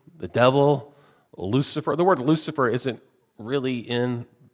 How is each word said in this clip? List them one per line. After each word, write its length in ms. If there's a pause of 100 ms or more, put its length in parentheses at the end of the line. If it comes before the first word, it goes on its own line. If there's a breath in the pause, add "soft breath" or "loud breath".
(160)
the 120
devil, 680 (420 soft breath)
Lucifer. 600
The 80
word 160
Lucifer 500
isn't 320 (380)
really 400
in 480 (260)